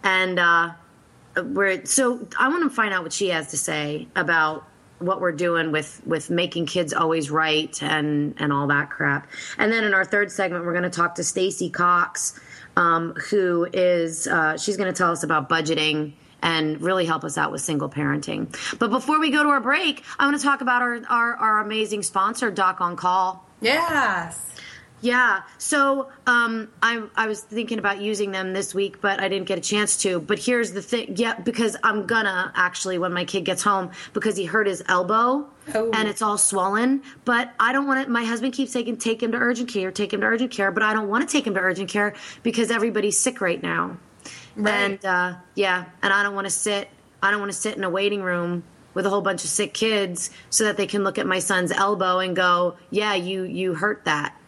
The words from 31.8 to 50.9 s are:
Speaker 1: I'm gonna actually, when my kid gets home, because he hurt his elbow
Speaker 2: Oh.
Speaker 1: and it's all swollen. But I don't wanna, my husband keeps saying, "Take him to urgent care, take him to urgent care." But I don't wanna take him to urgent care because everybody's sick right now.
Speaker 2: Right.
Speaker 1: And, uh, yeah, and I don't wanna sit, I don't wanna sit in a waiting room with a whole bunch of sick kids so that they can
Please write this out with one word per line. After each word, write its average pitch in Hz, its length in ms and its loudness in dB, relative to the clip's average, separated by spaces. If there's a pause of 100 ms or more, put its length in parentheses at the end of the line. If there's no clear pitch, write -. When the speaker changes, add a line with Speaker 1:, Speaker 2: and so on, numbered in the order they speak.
Speaker 1:
I'm 208 240 2
gonna 196 480 0
actually, 180 420 0
when 175 160 0
my 180 120 -2
kid 190 160 -2
gets 180 200 -2
home, 190 300 0 (220)
because 214 220 0
he 185 100 -2
hurt 202 200 2
his 185 220 -2
elbow 220 580 2 (300)
Speaker 2:
Oh. 226 180 0
Speaker 1:
and 220 140 2
it's 208 160 -4
all 208 160 0
swollen. 214 640 2 (200)
But 247 360 0
I 233 120 4
don't 277 140 2
wanna, 269 240 0
my 233 140 0
husband 233 300 -2
keeps 262 180 -2
saying, 233 260 -2
"Take 226 240 -2
him 233 120 0
to 240 40 0
urgent 240 320 0
care, 190 220 -2
take 202 200 -2
him 202 100 0
to 214 60 2
urgent 233 220 2
care." 196 220 0
But 180 100 0
I 214 120 2
don't 214 160 0
wanna 240 180 0
take 277 180 0
him 208 80 -2
to 190 60 0
urgent 185 300 0
care 208 260 0 (260)
because 233 300 0
everybody's 208 480 0
sick 247 220 -2
right 175 200 0
now. 175 360 -2 (580)
Speaker 2:
Right. 208 180 0
Speaker 1:
And, 202 320 -2
uh, 180 280 2 (200)
yeah, 185 320 2 (160)
and 196 120 2
I 202 100 4
don't 202 100 0
wanna 196 160 -4
sit, 202 380 -2 (340)
I 196 80 4
don't 208 120 0
wanna 202 120 -6
sit - 240 -4
in 196 60 -4
a 185 80 -2
waiting 202 320 0
room 175 400 -2 (320)
with 175 100 0
a 202 60 2
whole 202 100 2
bunch 180 220 -2
of 156 80 -4
sick - 240 -2
kids 202 560 0 (180)
so - 140 2
that 208 140 0
they 202 100 0
can 202 160 0